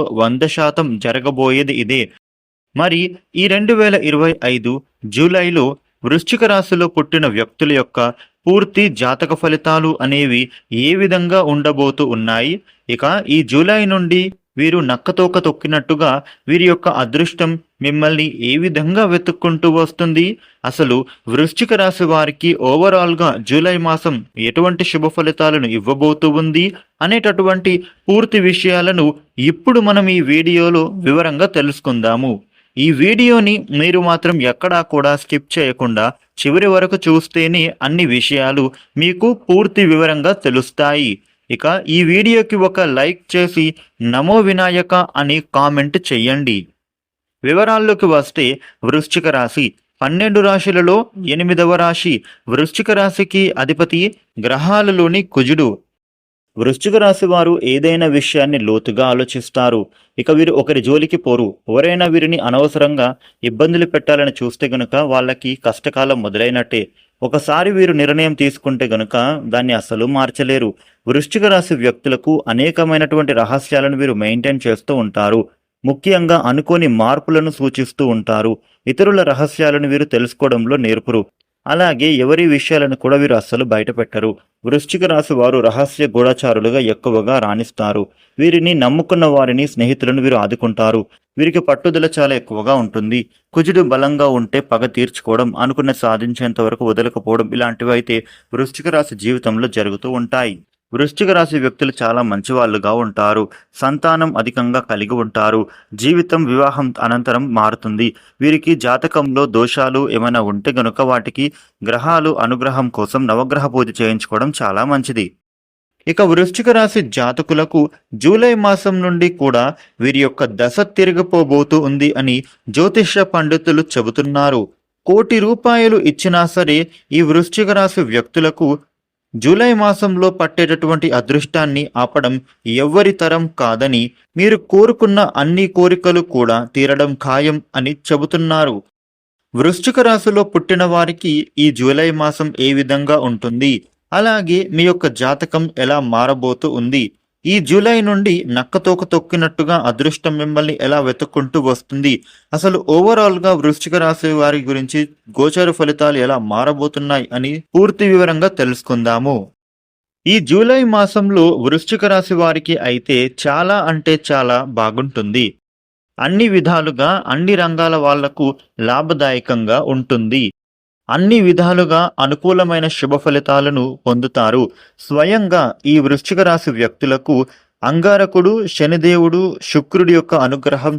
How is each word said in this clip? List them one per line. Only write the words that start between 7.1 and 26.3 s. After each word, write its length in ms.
వ్యక్తుల 460
యొక్క 360
పూర్తి 460
జాతక 460
ఫలితాలు 560
అనేవి 420
ఏ 220
విధంగా 480
ఉండబోతూ 640
ఉన్నాయి? 480
ఇక 160
ఈ 140
జూలై 420
నుండి 380
వీరు 220
నక్కతోక 600
తొక్కినట్టుగా 720
వీరి 200
యొక్క 220
అదృష్టం 640
మిమ్మల్ని 440
ఏ 180
విధంగా 460
వెతుక్కుంటూ 680
వస్తుంది? 560
అసలు 320
వృశ్చిక 440
రాశి 320
వారికి 460
ఓవరాల్‌గా 760
జూలై 380
మాసం 400
ఎటువంటి 460
శుభ 220
ఫలితాలను 640
ఇవ్వబోతూ 640